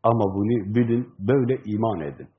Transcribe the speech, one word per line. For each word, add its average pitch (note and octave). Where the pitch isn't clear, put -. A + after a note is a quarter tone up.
Ama A#2
bunu G2+
bilin, A#2+
böyle B2+
iman G#2
edin. D2